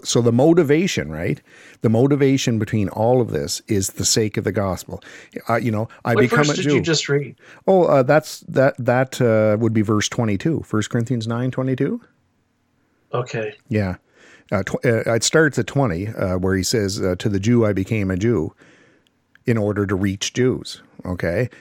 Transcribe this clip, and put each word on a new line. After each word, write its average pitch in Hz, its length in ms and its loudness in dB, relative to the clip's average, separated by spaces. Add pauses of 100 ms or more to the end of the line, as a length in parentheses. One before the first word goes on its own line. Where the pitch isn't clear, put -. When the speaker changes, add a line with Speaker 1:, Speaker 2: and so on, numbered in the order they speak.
Speaker 1:
so - 160 2
the 117 100 4
motivation, 147 800 2
right? 87 300 -4 (400)
The 120 80 2
motivation 135 680 2
between 107 300 -2
all 120 320 2
of 107 120 0
this - 360 -4
is 98 220 -2
the - 160 -6
sake - 320 0
of 101 80 -4
the 104 80 -2
gospel. 98 500 -6 (460)
Uh, 113 60 2
you 117 160 -2
know, 110 180 -4 (160)
"I 120 100 2
Speaker 2:
What 120 60 4
Speaker 1:
become 135 240 4
Speaker 2:
verse 147 60 0
Speaker 1:
a - 40 0
Speaker 2:
did - 80 -4
Speaker 1:
Jew." 143 120 2
Speaker 2:
you 120 60 2
just 156 280 -2
read? 143 260 -2 (320)
Speaker 1:
Oh, 190 160 6
uh, 139 200 4
that's, 147 440 0
that, 135 320 2
that, 123 400 0
uh, 110 400 4
would 113 140 0
be 110 80 2
verse 104 260 0
twenty-two, 117 580 -2
First 107 240 -4
Corinthians 117 380 -2
nine 120 240 -4
twenty-two. 131 480 -4 (1120)
Speaker 2:
Okay. 113 440 -6 (140)
Speaker 1:
Yeah. 101 260 0 (560)
Uh, 98 100 0
tw-, - 240 -4
uh, 113 300 2
it 113 80 -2
starts 156 340 2
at 117 80 0
twenty, 104 440 -2
uh, 92 280 -2
where 95 180 0
he 95 60 0
says, 101 400 -2
uh, 92 160 0
"To - 100 -4
the 98 120 -2
Jew 117 260 2
I 104 80 2
became 95 380 -2
a 92 60 -2
Jew 98 360 0 (960)
in 113 100 2
order 104 300 0
to 101 80 -2
reach 98 380 -4
Jews." 123 500 -2 (200)
Okay. 92 460 -4 (120)